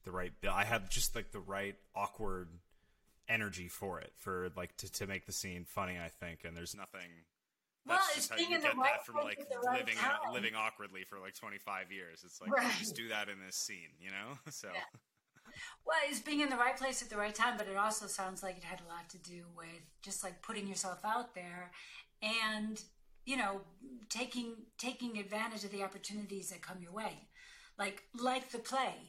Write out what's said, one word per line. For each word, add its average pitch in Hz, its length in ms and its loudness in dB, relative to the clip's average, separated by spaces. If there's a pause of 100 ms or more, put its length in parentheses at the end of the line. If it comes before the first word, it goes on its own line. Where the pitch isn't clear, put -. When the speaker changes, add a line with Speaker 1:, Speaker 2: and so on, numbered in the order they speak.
Speaker 1:
the 90 80 -6
right 90 300 0
build. 98 120 4
I 101 120 6
had 110 240 4
just, - 260 4
like, 113 160 -2
the - 80 -4
right 101 360 -2 (200)
awkward 95 540 0 (800)
energy 98 400 2
for 90 320 -2
it, - 160 -10
for, 90 400 0
like, 90 200 -6
to, - 140 -8
to 101 160 -2
make 95 180 -2
the 101 60 -8
scene 90 320 -4
funny, 90 340 -2
I 85 120 -4
think, 85 340 -10
and 85 120 -8
there's 87 200 -6
nothing, 92 340 -12 (760)
Speaker 2:
Well, 349 140 6
Speaker 1:
that's 381 180 6
Speaker 2:
it's - 100 2
Speaker 1:
just - 20 -4
how 330 60 0
Speaker 2:
being 349 160 4
Speaker 1:
you 339 40 6
Speaker 2:
in 320 60 6
the 302 60 6
Speaker 1:
get 262 100 6
Speaker 2:
right 262 140 8
Speaker 1:
that 320 140 0
from, 262 160 0
Speaker 2:
place 294 40 2
Speaker 1:
like, 208 140 -2
Speaker 2:
at 294 100 -8
the 247 100 -2
right 247 200 4
Speaker 1:
living, 226 160 2
Speaker 2:
time. 254 240 4 (120)
Speaker 1:
living 113 240 2
awkwardly 104 500 -2
for, 101 140 -10
like, 95 160 -8
twenty-five 98 560 -4
years. 87 340 -10
It's - 160 -14
like, 214 200 4
you 247 120 4
just 208 220 -2
Speaker 2:
Right. - 20 -6
Speaker 1:
do 117 120 -4
that 104 200 2
in 98 100 -6
this 95 160 -8
scene, 87 440 -4
you 92 100 -10
know? 107 340 -6
<laughs> 160 80 -10
So - 180 -8
Speaker 2:
Yeah. 90 120 -4 (1040)
Well, 320 200 6
it's 277 140 0
being 294 200 2
in 285 100 6
the 262 80 4
right 254 200 6
place 262 240 0
at - 80 -8
the 214 80 -2
right 208 180 2
time, 226 220 4
but 208 100 0
it 196 100 0
also 214 300 2
sounds 190 360 -2
like 185 140 -2
it 175 60 -12
had 180 180 -6
a 170 80 -14
lot 170 200 -8
to 180 80 -16
do 175 280 -12 (100)
with 165 120 -10 (340)
just, 196 220 -4
like, 185 180 -6
putting 196 260 -2
yourself 185 360 0
out 233 320 2
there 175 360 -8 (500)
and, 214 600 2 (440)
you 262 120 2
know, 196 240 2 (480)
taking, 233 460 0 (220)
taking 240 400 -2
advantage 208 460 0
of 190 80 -4
the 196 120 0
opportunities 196 680 -4
that 180 120 -8
come 185 200 -8
your 170 120 -10
way. 202 340 -4 (500)
Like, 196 260 -2 (100)
like 254 380 2
the 233 80 -2
play. 254 340 2 (160)